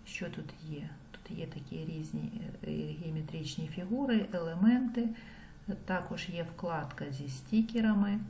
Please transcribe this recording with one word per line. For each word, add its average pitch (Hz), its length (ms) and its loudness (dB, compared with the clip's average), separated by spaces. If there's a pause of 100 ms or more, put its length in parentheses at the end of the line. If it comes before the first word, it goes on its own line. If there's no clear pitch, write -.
що 170 260 -4
тут - 240 -8 (160)
є. 147 200 -4 (200)
Тут - 280 -10
є 165 80 -2
такі - 380 -6
різні, 156 560 -4 (240)
е, 151 60 -4
е, 151 320 -2
геометричні 156 680 -4
фігури, 214 640 2
елементи. 220 760 6 (760)
Також 180 440 -2
є 170 140 -4
вкладка 160 720 -4
зі 139 160 -6
стікерами. 214 1000 4